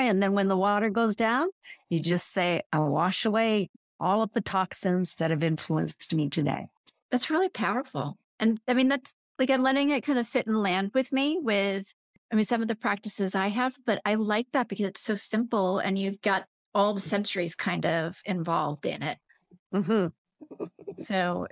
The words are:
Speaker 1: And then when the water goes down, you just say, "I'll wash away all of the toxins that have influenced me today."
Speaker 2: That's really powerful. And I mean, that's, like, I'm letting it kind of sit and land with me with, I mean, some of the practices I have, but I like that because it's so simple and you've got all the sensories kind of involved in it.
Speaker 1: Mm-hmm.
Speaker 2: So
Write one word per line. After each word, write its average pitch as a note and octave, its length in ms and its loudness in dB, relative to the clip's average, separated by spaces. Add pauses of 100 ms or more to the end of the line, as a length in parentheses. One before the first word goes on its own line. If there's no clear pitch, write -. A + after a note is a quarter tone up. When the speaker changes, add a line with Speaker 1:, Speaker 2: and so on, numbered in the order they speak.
Speaker 1:
And G3 160 4
then G3 80 2
when G3+ 160 2
the F#3+ 80 2
water G#3 340 2
goes A3 240 2
down, A#3+ 360 0 (400)
you E3+ 100 2
just E3+ 320 -2
say, F3 300 0 (100)
"I'll D#3 160 2
wash D#3 380 0
away G#3+ 440 2 (300)
all G3 220 2
of G#3+ 100 -2
the - 80 -2
toxins F#3 760 0
that D#3+ 140 0
have D#3 140 0
influenced D#3+ 680 -2
me D3+ 160 0
today." D3 380 -2 (440)
Speaker 2:
That's B3 180 0
really F4+ 200 2
powerful. F#3+ 680 -4 (220)
And A3 260 2
I B3+ 80 2
mean, B3+ 140 4
that's, C4+ 260 -2 (240)
like, C4 120 2
I'm C4 120 4
letting C4+ 280 2
it C4+ 160 0
kind C4+ 140 2
of A#3+ 60 0
sit - 220 -2
and A3 160 2
land G3 300 0
with C4 180 0
me C#4+ 300 0
with, G3 520 0 (380)
I A3 40 2
mean, G#3+ 100 4
some A#3 160 0
of A3 80 -2
the A3 60 -2
practices G3+ 600 -2
I F#3+ 140 2
have, B3 260 -2 (100)
but - 200 0
I G#3 100 2
like G#3+ 380 0
that B3 160 0
because G3+ 160 -2
it's F#3+ 180 -6
so G#3+ 120 -2
simple G3+ 640 0
and F#3+ 200 0
you've G3 220 -4
got F#3+ 260 0 (260)
all G#3 200 4
the G3 80 -4
sensories G3 560 -2
kind E3+ 280 -2
of E3 400 -2
involved E3 600 -2
in - 180 -4
it. D#3 160 -4 (540)
Speaker 1:
Mm-hmm. F#3+ 340 2 (920)
Speaker 2:
So F3+ 540 -2